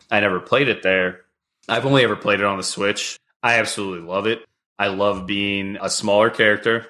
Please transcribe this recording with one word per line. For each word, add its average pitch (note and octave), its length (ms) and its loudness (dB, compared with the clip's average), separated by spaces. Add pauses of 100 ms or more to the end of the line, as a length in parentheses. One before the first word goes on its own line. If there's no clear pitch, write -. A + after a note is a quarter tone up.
I G#2+ 100 2
never F#2+ 200 0
played C3 280 0
it G#2 140 -4
there. F#2 400 0 (460)
I've A#2+ 180 0
only C3+ 180 4
ever G#2 120 2
played G2+ 240 0
it G2+ 60 2
on G2 120 0
the F#2 40 -8
Switch. - 540 -4 (260)
I A#2 160 2
absolutely F#2+ 480 -4
love G2 200 -2
it. A#2 180 -2 (340)
I G2+ 100 0
love G2 380 -2
being G2+ 540 -4
a F#2+ 80 -4
smaller G#2+ 400 2
character A2+ 600 2